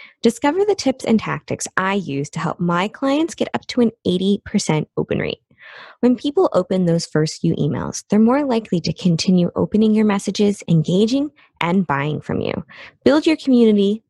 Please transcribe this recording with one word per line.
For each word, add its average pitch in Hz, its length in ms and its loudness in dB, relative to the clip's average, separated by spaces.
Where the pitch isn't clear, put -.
Discover 294 420 0
the 403 100 0
tips 262 280 -4
and 220 160 2
tactics - 560 -6
I 190 200 -2
use 147 360 -4
to - 80 -12
help 165 220 -6
my 175 260 0
clients 277 480 -2
get - 180 -4
up - 140 -8
to - 140 -2
an 226 100 2
eighty 190 400 0
percent 156 500 -2
open - 240 -4
rate. - 220 -6
When 247 160 4
people 339 380 0
open 185 320 0
those 165 200 2
first - 360 -2
few 170 140 0
emails, 123 540 -4
they're 208 100 2
more 254 260 4
likely 226 360 -2
to 160 120 -4
continue 180 600 2
opening 214 380 2
your 214 120 2
messages, 202 600 0
engaging, 220 640 2
and 175 260 0
buying 143 360 -2
from - 180 -6
you. - 260 -6
Build 294 240 4
your 311 100 2
community 220 720 2